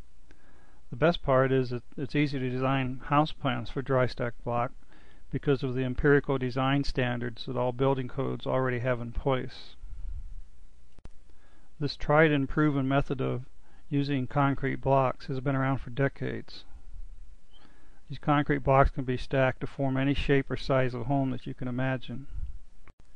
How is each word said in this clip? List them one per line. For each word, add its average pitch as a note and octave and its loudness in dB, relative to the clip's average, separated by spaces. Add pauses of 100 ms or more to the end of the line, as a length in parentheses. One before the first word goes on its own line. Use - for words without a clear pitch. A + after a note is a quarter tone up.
(880)
The C3+ -6
best D#3+ 4
part C3 6
is C3 4
that A#2+ -4 (160)
it's D3 -2
easy C#3+ 2
to B2+ -2
design C3 0
house D3 4
plans B2 -2
for C#3 -2
dry B2+ 4
stack A#2+ -2
block A#2+ 0 (580)
because C#3 2
of C3 0
the C3 0
empirical C3+ 4
design C3 2
standards B2 0
that B2 -4
all B2 2
building C3 2
codes B2+ -2
already C3 2
have A#2+ 0
in A#2 -6
place. - -2 (2000)
This C#3+ -2
tried D3+ 6
and C#3 2
proven C#3 2
method C#3 2
of B2+ -2 (460)
using C#3+ 0
concrete C#3 2
blocks C3 2
has C3 -2
been C3+ 0
around C3+ 2
for - -6
decades. B2+ -2 (1400)
These C#3 -8
concrete D3 2
blocks C3+ 6
can C3+ -2
be B2 0
stacked C3 2
to - -2
form C3+ 0
any C#3 2
shape C#3 2
or C3 0
size C3 2
of A#2+ -4
home C3+ 2
that A#2+ -4
you C3+ -6
can B2+ -4
imagine. C3 -2 (880)